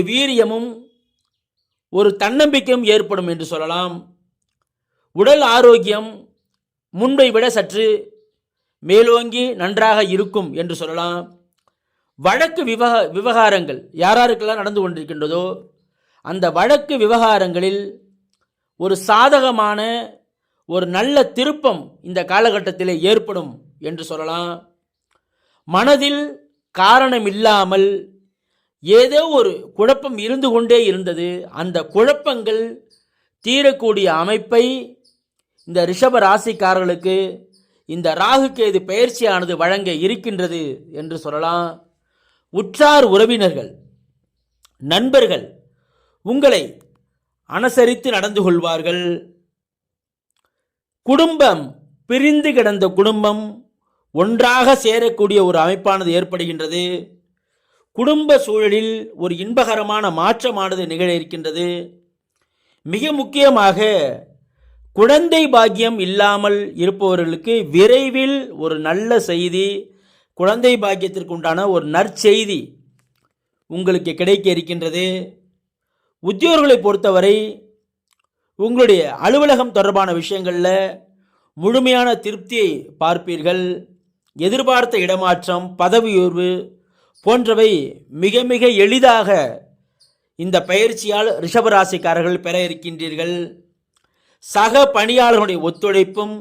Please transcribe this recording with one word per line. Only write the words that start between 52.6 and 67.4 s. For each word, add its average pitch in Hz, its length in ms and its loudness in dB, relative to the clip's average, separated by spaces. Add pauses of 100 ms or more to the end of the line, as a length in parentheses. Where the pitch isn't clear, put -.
குடும்பம் 214 440 0 (720)
ஒன்றாக 240 720 2
சேரக்கூடிய 220 640 2
ஒரு 175 160 2
அமைப்பானது 190 560 -2
ஏற்படுகின்றது. 170 640 -6 (1120)
குடும்ப 302 460 2
சூழலில் 214 500 0 (280)
ஒரு 175 200 -4
இன்பகரமான 214 600 -2 (140)
மாற்றமானது 190 760 -2
நிகழ 175 260 -2
இருக்கின்றது. 165 480 -8 (1200)
மிக 226 320 -4
முக்கியமாக 262 600 2 (1200)
குழந்தை 311 460 2 (100)
பாக்கியம் 226 540 2
இல்லாமல் 202 520 0 (240)
இருப்பவர்களுக்கு 185 720 -2 (200)